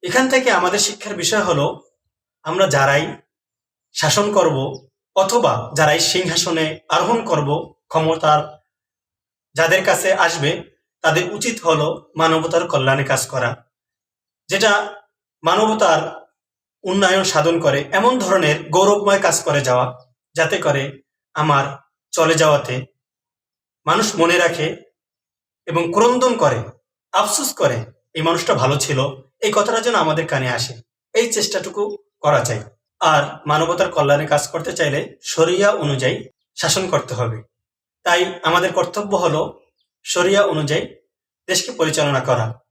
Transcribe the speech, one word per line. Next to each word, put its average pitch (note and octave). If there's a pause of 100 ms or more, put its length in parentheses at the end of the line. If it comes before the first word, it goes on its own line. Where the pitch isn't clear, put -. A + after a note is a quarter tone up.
এখান B3+
থেকে B3+
আমাদের F3+
শিক্ষার G#3
বিষয় F#3
হলো, D#3 (600)
আমরা F#3
যারাই C#3 (760)
শাসন G#3
করব D3+ (280)
অথবা F#3+
যারাই D3+
সিংহাসনে D#3+ (100)
আরোহণ G3
করব, D3 (140)
ক্ষমতার D#3+ (960)
যাদের E3+
কাছে F#3
আসবে, E3+ (380)
তাদের F3
উচিত A3
হলো D#3+
মানবতার D#3+
কল্যাণে C3+
কাজ C3+
করা, A#2+ (840)
যেটা G#3 (400)
মানবতার G3 (560)
উন্নয়ন F#3+
সাধন E3
করে, C#3
এমন A#3+
ধরনের F3+
গৌরবময় G3
কাজ F3
করে C#3+
যাওয়া, B2 (300)
যাতে E3
করে C#3+ (320)
আমার D3 (360)
চলে D#3+
যাওয়াতে C#3+ (1000)
মানুষ G3+
মনে E3+
রাখে D#3+ (920)
এবং E3+
ক্রন্দন A#3+
করে, B2 (500)
আফসোস G#3+
করে, B2 (300)
"এই D#3+
মানুষটা E3
ভালো C3
ছিল", C#3 (340)
এই G#3+
কথাটা A3+
যেন A#3
আমাদের E3
কানে C3
আসে, A#2+ (400)
এই A3+
চেষ্টাটুকু G#3 (240)
করা D3
চাই। A#2 (400)
আর D#3 (240)
মানবতার E3
কল্যাণে C#3+
কাজ D3
করতে D3+
চাইলে C#3+
শরিয়া F#3
অনুযায়ী C3 (320)
শাসন F3+
করতে C#3
হবে। A2+ (600)
তাই F3+ (100)
আমাদের F3
কর্তব্য G3
হলো D#3+ (440)
শরিয়া F#3+
অনুযায়ী D#3 (520)
দেশকে F3+
পরিচালনা D3
করা। A#2 (100)